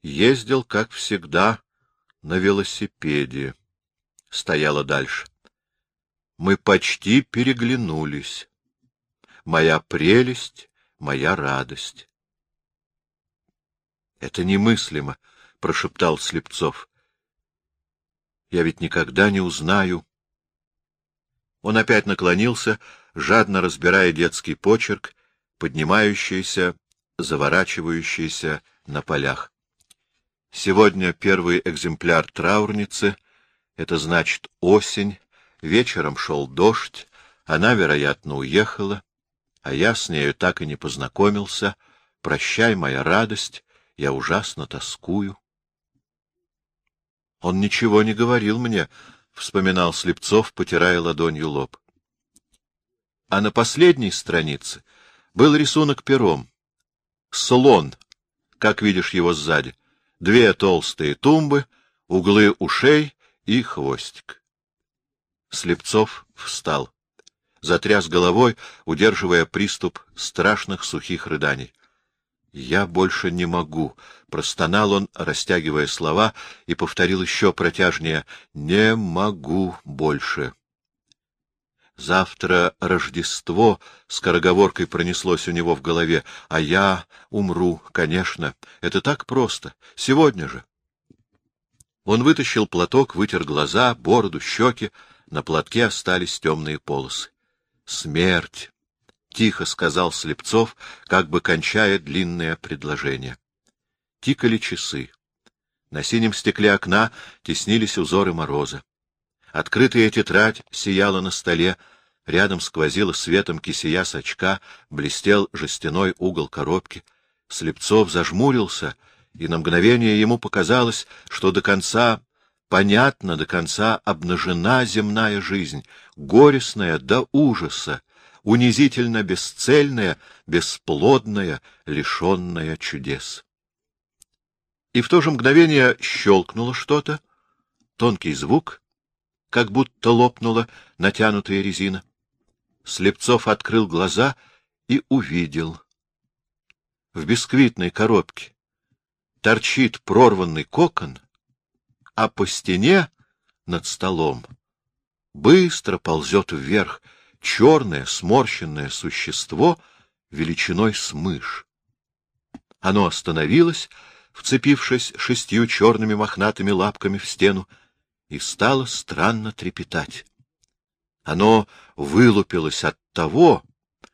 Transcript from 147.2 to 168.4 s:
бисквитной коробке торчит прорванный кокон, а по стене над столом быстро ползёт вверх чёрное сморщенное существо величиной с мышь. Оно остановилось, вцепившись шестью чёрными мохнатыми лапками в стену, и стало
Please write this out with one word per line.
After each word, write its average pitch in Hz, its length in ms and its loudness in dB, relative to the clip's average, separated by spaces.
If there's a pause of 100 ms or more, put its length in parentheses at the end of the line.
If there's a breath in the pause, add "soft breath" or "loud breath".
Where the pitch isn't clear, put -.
бисквитной 117 640 2
коробке - 640 0 (880)
торчит 113 600 0
прорванный 98 640 4
кокон, 156 540 -2 (960)
а 110 140 0
по - 180 -4
стене 135 640 2 (560)
над 85 200 -6
столом 80 580 -2 (920)
быстро 165 640 4
ползёт 80 540 0
вверх 82 500 -4 (380 soft breath)
чёрное 110 680 2
сморщенное 85 800 -2
существо - 920 -2 (520 soft breath)
величиной 85 640 -2
с - 180 -8
мышь. 80 540 -8 (1120)
Оно 95 260 2
остановилось, 90 840 0 (420 soft breath)
вцепившись 131 840 0
шестью - 500 -2
чёрными 107 480 2
мохнатыми 104 560 -2
лапками 98 480 -2
в - 100 -12
стену, 190 400 0 (600 soft breath)
и 73 100 -12
стало 127 480 0